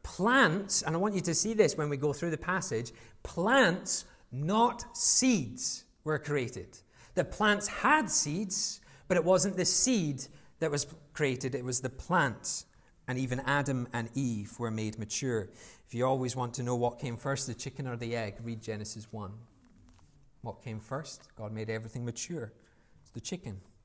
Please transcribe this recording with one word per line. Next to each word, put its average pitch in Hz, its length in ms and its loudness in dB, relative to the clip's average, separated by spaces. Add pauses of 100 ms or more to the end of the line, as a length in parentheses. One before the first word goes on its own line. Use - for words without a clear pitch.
Plants, 202 760 4
and 156 140 -2
I 170 40 0
want 202 160 2
you 175 60 2
to 165 120 0
see 220 200 0
this 202 240 6
when 151 100 0
we 143 80 0
go 143 160 0
through 170 200 -2
the 151 60 -2
passage, 147 540 -2 (320)
plants, 196 800 2 (300)
not 214 640 0
seeds, - 880 2 (180)
were 151 160 0
created. 127 580 -4 (380)
The 175 80 2
plants 208 460 2
had 269 400 4
seeds, - 720 -2 (260)
but 180 80 2
it 165 80 4
wasn't 185 320 4
the 180 80 0
seed 170 600 2 (340)
that 156 120 0
was 143 160 0 (260)
created, 131 420 0
it 123 80 -4
was 123 160 0
the 131 100 -2
plant. - 760 0 (420)
And 127 100 -2
even 127 240 -2
Adam 131 500 0
and 117 220 -4
Eve 113 460 -2
were 117 120 -2
made 110 260 -4
mature. 110 520 -2 (380)
If - 60 -16
you 120 120 0
always 127 300 0
want 123 200 -4
to 127 80 -4
know 123 120 0
what 120 240 0
came 117 180 -6
first, 139 300 -4
the 120 60 -6
chicken 135 340 -8
or 120 100 -6
the 117 180 -4
egg, 104 280 -4
read 113 180 -6
Genesis 107 500 -8
one. 104 220 -8 (1080)
What - 220 -12
came 110 160 -8
first? - 560 -10
God 107 160 -10
made 110 180 -6
everything 113 360 -6
mature. 120 480 -6 (480)
It's - 100 -20
the 120 100 -12
chicken. 117 380 -8 (260)